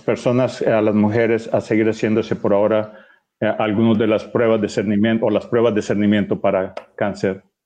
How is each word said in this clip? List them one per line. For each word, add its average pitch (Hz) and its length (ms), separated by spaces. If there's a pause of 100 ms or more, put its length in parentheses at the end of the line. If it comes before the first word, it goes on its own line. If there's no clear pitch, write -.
personas, 123 640
a 110 200
las 107 140
mujeres, 110 580
a 110 60
seguir 110 280
haciéndose 110 460
por 101 180
ahora, 107 540 (320)
eh, 113 80 (100)
algunas 110 420
de 110 100
las 107 160
pruebas 113 360
de 101 80
cernimiento 110 580
o 110 40
las 104 160
pruebas 117 300
de 104 60
cernimiento 104 580
para 98 340 (220)
cáncer 98 480 (220)